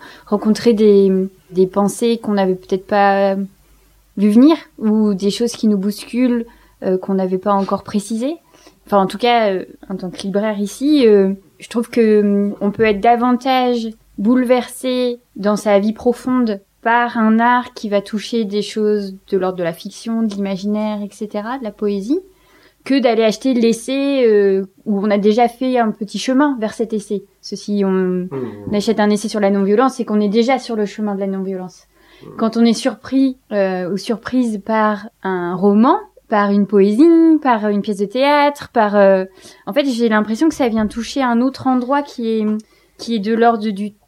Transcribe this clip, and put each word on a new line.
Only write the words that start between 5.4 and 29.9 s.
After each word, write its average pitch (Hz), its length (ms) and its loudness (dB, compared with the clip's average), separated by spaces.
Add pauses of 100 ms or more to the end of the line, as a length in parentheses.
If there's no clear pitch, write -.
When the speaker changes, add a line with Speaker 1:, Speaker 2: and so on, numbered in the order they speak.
Speaker 1:
qui - 160 -2
nous 208 80 2
bousculent, 233 680 -2 (360)
euh, 185 160 0
qu'on 196 160 -4
n'avait 185 240 -2
pas 202 160 -2
encore 196 280 -2
précisé. 226 540 -6 (500)
Enfin, 202 120 2
en 190 80 2
tout 196 120 -8
cas, 233 340 2
euh, 185 120 -4 (240)
en 190 80 -8
tant 185 140 -10
que - 120 -14
libraire 202 380 -4
ici, 262 460 2
euh, 196 260 6 (260)
je - 100 -20
trouve 233 220 -4
que, 214 300 4
hum, 202 400 0
on 202 100 0
peut 220 140 0
être 208 160 0
davantage 240 880 0 (300)
bouleversé 247 1000 0 (160)
dans 208 220 -2
sa 202 220 2
vie 214 140 -2
profonde 240 680 -2 (220)
par 233 360 0
un 220 220 2
art 240 340 0
qui - 140 -10
va 202 120 0
toucher 214 440 -4
des 202 180 -4
choses 208 540 -4 (140)
de 196 80 0
l'ordre 185 200 -4
de 180 60 -2
la 160 80 -2
fiction, 226 500 -8
de 220 100 -2
l'imaginaire, 202 720 -4
et 208 80 -10
cetera, 214 480 -8
de 262 60 -12
la 208 80 -8
poésie, 208 480 -4 (640)
que 269 160 0
d'aller 226 240 2
acheter 220 300 0
l'essai, 262 720 0
euh, 196 400 2 (180)
où 202 200 -2
on 214 60 0
a 202 80 2
déjà 214 300 4
fait 254 300 -2
un 226 120 0
petit 208 300 -8
chemin 269 400 0
vers 208 140 -4
cet 220 180 -6
essai. 202 320 -6 (180)
Ceci, 202 420 -4
on, 190 60 0
Speaker 2:
Mmh. 185 380 -2 (420)
Speaker 1:
on 202 40 -2
achète 208 260 0
un 208 100 2
essai 208 180 0
sur 208 120 -4
la 202 100 2
non-violence, 208 440 2